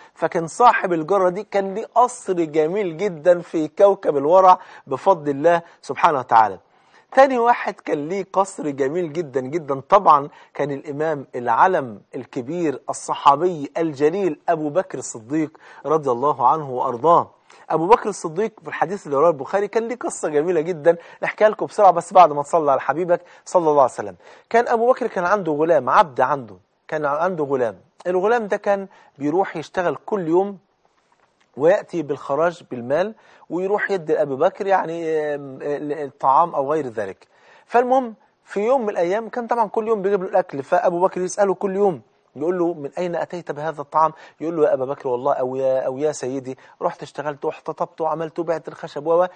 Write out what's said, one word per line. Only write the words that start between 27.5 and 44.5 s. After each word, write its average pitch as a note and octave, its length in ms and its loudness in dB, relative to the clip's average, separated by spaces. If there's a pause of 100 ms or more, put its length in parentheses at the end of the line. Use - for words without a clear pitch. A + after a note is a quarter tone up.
الغلام G#3 400 0
ده G3+ 100 -2
كان G3 300 -2 (300)
بيروح E3 400 -2
يشتغل E3 380 -4 (100)
كل F#3+ 220 -4
يوم F#3+ 300 0 (1000)
ويأتي E3+ 440 0
بالخراج D3 720 -4
بالمال D3 440 -4 (340)
ويروح F#3+ 420 -2
يدي D#3+ 220 -2
لأبي C#3+ 220 0
بكر F#3+ 320 -2
يعني، E3+ 420 -2 (260)
آم، C#3 260 -14
ال-، D3 300 -6 (120)
الطعام D3+ 520 2
أو C#3 160 -2
غير D3+ 160 -2
ذلك. G#2 400 -8 (380)
فالمهم B3 500 2 (280)
في - 160 -8
يوم B3 220 2
من G#3 80 -4
الأيام G3+ 400 -2
كان A#3+ 180 -8
طبعًا A#3 220 0
كل A3 180 -4
يوم A3+ 140 0
بيجيب F#3+ 220 0
له F#3+ 60 -8
الأكل، F#3 340 -2
فأبو F3 380 0
بكر F3+ 200 0
يسأله F#3+ 320 0
كل F#3+ 220 -4
يوم F#3+ 260 0 (340)
يقول E3+ 240 -2
له: F3 140 0
"من C#3+ 240 -10
أين F3 180 -4
أتيت D#3+ 360 -8
بهذا D3 300 -8
الطعام؟" D#3 300 2 (300)
يقول E3 160 -4